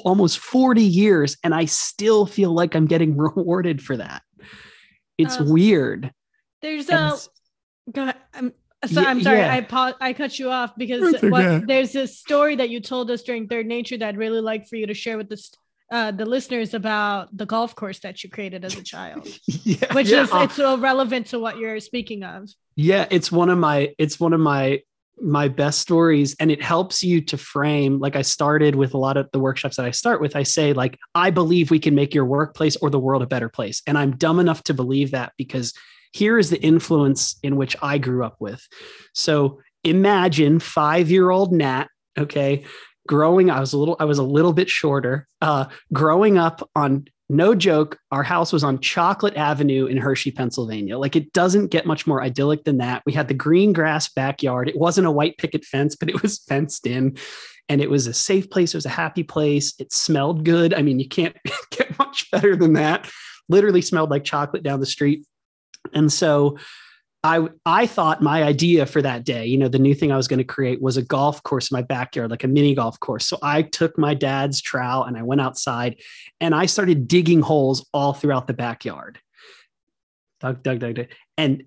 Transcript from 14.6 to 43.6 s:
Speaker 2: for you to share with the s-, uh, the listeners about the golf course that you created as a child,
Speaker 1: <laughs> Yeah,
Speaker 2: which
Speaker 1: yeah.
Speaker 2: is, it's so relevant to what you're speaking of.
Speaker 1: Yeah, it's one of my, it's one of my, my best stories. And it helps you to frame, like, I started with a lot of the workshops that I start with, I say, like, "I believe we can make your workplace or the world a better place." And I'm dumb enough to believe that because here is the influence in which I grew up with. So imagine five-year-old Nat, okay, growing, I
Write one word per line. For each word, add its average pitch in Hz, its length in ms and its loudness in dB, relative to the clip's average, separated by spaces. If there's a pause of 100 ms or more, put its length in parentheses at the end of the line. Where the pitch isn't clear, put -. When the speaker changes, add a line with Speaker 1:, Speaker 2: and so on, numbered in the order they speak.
Speaker 2:
for - 100 -16
you 214 100 -6
to 208 80 -8
share 226 220 -8
with 214 120 -10
the 214 80 -12
s-, - 160 -18 (400)
uh, 214 180 -4
the 208 160 -6
listeners 240 480 -4
about 208 640 -4
the 208 100 -10
golf 226 300 -4
course 190 240 -12
that 190 240 -16
you 190 60 -20
created 185 340 -12
as 190 120 -10
a 196 60 -16
child, 185 540 -16
Speaker 1:
<laughs> - 100 -20
Yeah, - 480 -2
Speaker 2:
which 262 140 2
Speaker 1:
yeah. 277 140 6
Speaker 2:
is, 240 100 -2
it's 180 240 2
so 269 220 2
relevant 262 500 0
to 247 100 -6
what 226 200 -8
you're 220 200 -8
speaking 214 460 -10
of. 190 240 -16 (260)
Speaker 1:
Yeah, 185 360 2
it's 175 200 0
one 175 200 4
of 180 80 4
my, 147 400 2
it's 156 200 -2
one 165 140 2
of 165 80 4
my, 139 400 2 (400)
my 147 260 0
best 143 340 0
stories. 160 600 2
And 156 100 2
it 147 120 0
helps 175 420 -2
you 175 160 2
to 151 160 -6
frame, 143 640 0
like, 139 160 -2
I 139 60 0
started 147 520 2
with 135 200 0
a 139 40 -2
lot 135 180 0
of 139 160 -2
the 139 60 -2
workshops 131 380 -2
that 127 100 -4
I 123 60 -4
start 233 280 0
with, 143 140 -4
I 143 80 -2
say, 147 300 0
like, 131 260 -2 (160)
"I 180 160 4
believe 170 400 2
we 160 80 6
can 151 160 2
make 143 200 2
your 143 100 2
workplace 147 520 -2
or 151 140 -2
the 139 80 0
world 131 240 0
a 120 40 -4
better 120 240 -4
place." - 360 -8
And 147 100 0
I'm 139 200 0
dumb 165 240 2
enough 170 240 2
to 151 100 -2
believe 135 380 -2
that 127 240 -6
because 120 380 -8 (400)
here 220 240 2
is 185 120 4
the 165 120 0
influence 147 800 2
in 139 140 -2
which 135 260 -2
I 143 160 -2
grew 127 260 -2
up 113 160 -10
with. 107 260 -12 (480)
So 143 460 0 (240)
imagine 175 720 4
five-year-old 180 920 2
Nat, 143 360 0 (300)
okay, 143 460 0 (440)
growing, 170 420 6
I 135 100 2